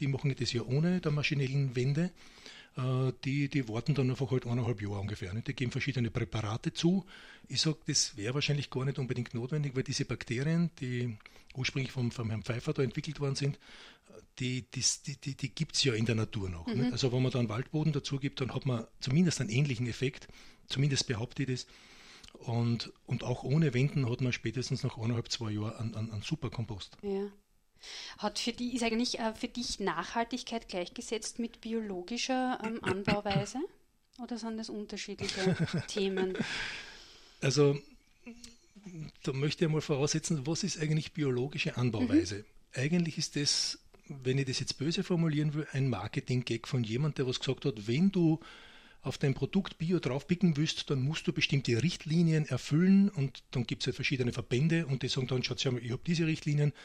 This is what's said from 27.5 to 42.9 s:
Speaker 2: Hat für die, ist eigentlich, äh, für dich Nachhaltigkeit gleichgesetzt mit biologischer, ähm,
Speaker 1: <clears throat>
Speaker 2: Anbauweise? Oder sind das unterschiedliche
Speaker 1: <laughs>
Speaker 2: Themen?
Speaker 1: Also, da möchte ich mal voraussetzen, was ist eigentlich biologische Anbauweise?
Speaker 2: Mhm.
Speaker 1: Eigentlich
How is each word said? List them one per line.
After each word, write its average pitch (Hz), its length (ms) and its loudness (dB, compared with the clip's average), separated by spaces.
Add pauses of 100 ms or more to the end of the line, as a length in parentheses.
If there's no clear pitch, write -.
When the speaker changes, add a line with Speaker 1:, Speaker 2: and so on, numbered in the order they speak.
Speaker 2:
Hat 208 200 -4
für 240 140 -2
die, 247 240 -4
ist 233 80 0
eigentlich, 226 340 2
äh, 220 160 0
für 240 140 -6
dich - 320 -6
Nachhaltigkeit 226 880 -2
gleichgesetzt 220 720 -6
mit 233 200 -6
biologischer, 226 1040 -2
ähm, 226 140 -4
Speaker 1:
<clears throat> - 40 -6
Speaker 2:
Anbauweise? 202 760 0 (640)
Oder 233 160 -6
sind 226 180 -6
das 220 140 -8
unterschiedliche 202 840 -2 (160)
Speaker 1:
<laughs> 165 160 -4
Speaker 2:
Themen? 190 500 -2 (1000)
Speaker 1:
Also, 143 360 4 (1500)
da 151 100 -4
möchte 143 320 0
ich 156 60 2
mal 156 100 2
voraussetzen, 147 640 0
was 160 180 0
ist - 160 -4
eigentlich 156 320 0
biologische 135 640 0
Anbauweise? 123 640 4
Speaker 2:
Mhm. - 60 -10 (300)
Speaker 1:
Eigentlich 160 440 2